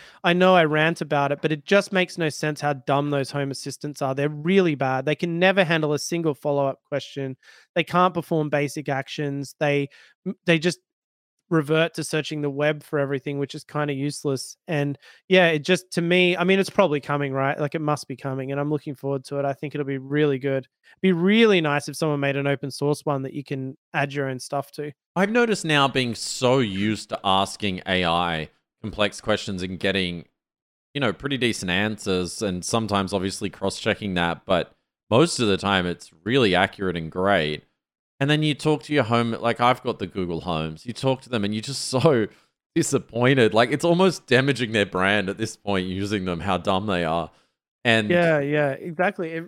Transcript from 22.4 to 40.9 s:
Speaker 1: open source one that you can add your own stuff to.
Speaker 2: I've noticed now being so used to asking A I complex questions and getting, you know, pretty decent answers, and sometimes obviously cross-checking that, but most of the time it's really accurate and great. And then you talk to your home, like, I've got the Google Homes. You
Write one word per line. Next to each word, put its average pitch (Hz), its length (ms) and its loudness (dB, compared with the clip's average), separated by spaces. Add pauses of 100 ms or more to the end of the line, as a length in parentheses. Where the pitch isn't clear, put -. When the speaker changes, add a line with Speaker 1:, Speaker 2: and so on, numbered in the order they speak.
Speaker 1:
open 143 240 -2
source 147 340 -2
one 139 180 -2
that 135 120 -10
you 143 100 -8
can 135 320 -8 (160)
add 139 220 -2
your 143 140 -2
own 131 100 -6
stuff - 340 -8
to. 147 200 -10 (220)
Speaker 2:
I've 196 160 2
noticed 226 360 0
now 147 200 4
being 127 280 -2
so - 460 2
used 104 500 -2
to 107 120 -6
asking 95 640 0
A 92 200 2
I 85 420 0 (320)
complex 104 400 -4
questions 101 420 -2
and 92 160 -6
getting, 92 460 -2 (680)
you 143 80 -6
know, 113 100 2
pretty 143 240 -4
decent 117 340 -2
answers, 95 680 -2
and 92 240 -2
sometimes 101 480 -2
obviously 95 380 -4
cross-checking 98 640 -4
that, 85 320 -2
but 87 260 0 (380)
most 139 300 2
of 120 80 0
the 98 100 2
time 98 260 0
it's 87 260 -6 (140)
really 113 300 2
accurate 92 420 0
and 80 160 -8
great. 87 520 0 (560)
And 139 100 0
then 151 140 2
you 151 100 0
talk 151 300 0
to 151 100 -4
your 143 80 4
home, 117 300 0
like, 117 280 -2
I've 123 220 4
got 123 160 -4
the 101 80 -6
Google 87 360 -6
Homes. 80 440 -4
You 120 60 -8